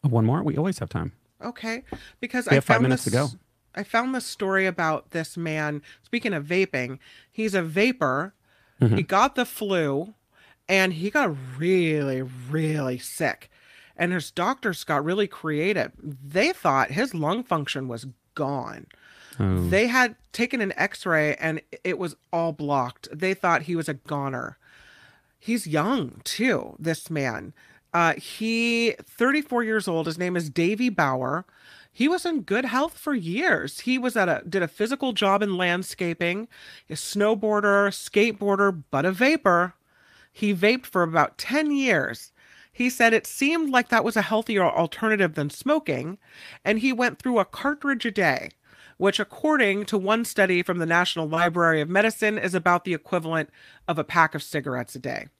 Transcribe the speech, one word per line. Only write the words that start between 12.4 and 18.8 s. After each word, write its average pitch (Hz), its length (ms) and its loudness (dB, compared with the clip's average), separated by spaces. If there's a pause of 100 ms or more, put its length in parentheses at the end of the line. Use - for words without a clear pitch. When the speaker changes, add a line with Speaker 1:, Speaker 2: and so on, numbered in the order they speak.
Speaker 2:
sick. - 500 -4 (480)
And 175 160 0
his 170 180 -4
doctors 208 520 -2
got 147 200 0
really 190 240 0
creative. 160 640 -2 (100)
They 151 520 -2
thought 135 380 2
his 233 220 -2
lung 175 300 -2
function 143 440 -4
was 120 200 -10 (260)
gone. 135 540 -6 (520)